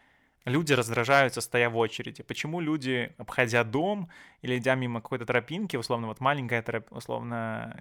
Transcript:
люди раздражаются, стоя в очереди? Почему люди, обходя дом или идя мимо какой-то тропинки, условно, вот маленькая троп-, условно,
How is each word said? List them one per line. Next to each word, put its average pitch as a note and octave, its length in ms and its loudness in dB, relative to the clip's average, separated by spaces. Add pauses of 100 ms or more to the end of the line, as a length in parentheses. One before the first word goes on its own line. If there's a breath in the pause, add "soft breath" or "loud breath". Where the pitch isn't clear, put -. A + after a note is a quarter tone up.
(480 soft breath)
люди D3 260 2
раздражаются, A#2+ 680 4
стоя A#2+ 280 2
в A2+ 80 -2
очереди? A2+ 460 -2
Почему D#3+ 360 -6
люди, C3 580 -2
обходя A#2+ 460 2
дом E3+ 460 -2 (320 loud breath)
или B2+ 160 -2
идя C3 180 2
мимо A#2+ 260 -2
какой-то A#2 240 -6
тропинки, C#3+ 520 -2
условно, A#2 300 -2
вот G#2+ 120 -8
маленькая B2+ 420 0
троп-, A2+ 300 -6
условно, A#2 880 -6